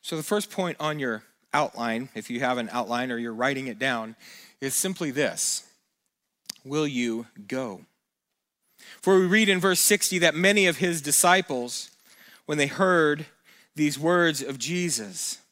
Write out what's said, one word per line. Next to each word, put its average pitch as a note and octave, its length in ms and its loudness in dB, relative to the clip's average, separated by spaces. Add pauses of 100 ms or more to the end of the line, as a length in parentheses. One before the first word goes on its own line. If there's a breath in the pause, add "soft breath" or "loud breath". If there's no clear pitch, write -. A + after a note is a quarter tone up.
So E3 140 -8
the D#3 40 -6
first G#3 280 -2
point F3+ 280 -4
on D3+ 200 -4
your A#2+ 240 -4 (320)
outline, A#2 600 -2
if A2 140 -10
you A#2+ 120 -6
have B2+ 180 0
an A2+ 140 -4
outline A#2+ 380 -4
or A#2+ 60 -4
you're A#2 160 -6
writing C3 360 -4
it G#2+ 100 -10
down, A2+ 380 -4 (440 loud breath)
is C3+ 160 -4
simply F3+ 340 -4
this. - 560 -2 (960)
Will D3 240 -2
you A#2+ 400 -2 (220)
go? B2 380 -6 (1120 loud breath)
For F#3+ 180 6
we F#3 60 6
read G#3 240 4
in F#3 120 4
verse F3+ 200 2
sixty F#3+ 380 2
that E3 160 4
many F#3+ 320 4
of E3+ 100 2
his E3+ 240 -2
disciples, C#3+ 920 0 (540 soft breath)
when D3+ 140 -4
they C#3+ 80 2
heard D#3 580 2 (500 soft breath)
these D3 240 0
words E3 440 2
of C3+ 160 -8
Jesus B2+ 800 -4 (140)